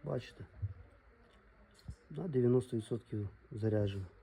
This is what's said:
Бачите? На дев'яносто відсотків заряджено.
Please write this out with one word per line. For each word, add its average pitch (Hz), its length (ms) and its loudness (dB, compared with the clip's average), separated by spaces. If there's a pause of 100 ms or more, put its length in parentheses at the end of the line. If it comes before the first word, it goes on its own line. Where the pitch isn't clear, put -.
Бачите? 135 420 -6 (1600)
На 156 180 -6
дев'яносто 127 500 4
відсотків 110 520 -4 (220)
заряджено. 104 540 2 (180)